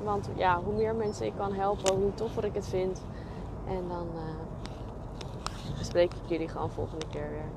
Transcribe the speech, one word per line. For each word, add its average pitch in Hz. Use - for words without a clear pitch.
Want 202
ja, 180
hoe 202
meer 220
mensen 220
ik 208
kan 202
helpen, 196
hoe 196
toffer 226
ik 202
het 202
vind. 185
En 185
dan, 175
eh, -
spreek 175
ik -
jullie 165
gewoon 156
volgende 156
keer 147
weer. 151